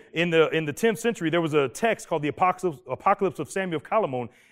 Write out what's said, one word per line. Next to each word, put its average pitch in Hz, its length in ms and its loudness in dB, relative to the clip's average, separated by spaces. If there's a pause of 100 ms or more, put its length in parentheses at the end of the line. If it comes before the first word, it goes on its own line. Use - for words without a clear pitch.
(120)
in 170 160 0
the, 160 220 6
in 156 160 0
the 147 60 -2
tenth 226 260 0
century, 170 320 -2
there 170 100 2
was 156 140 0
a 139 140 2
text - 380 -2
called 160 140 -2
the 147 80 -2
Apocalypse, 175 580 -2
Apocalypse 185 520 0
of 151 120 -8
Samuel 185 280 -4
of - 40 -10
Kalamoun. 139 460 -2 (240)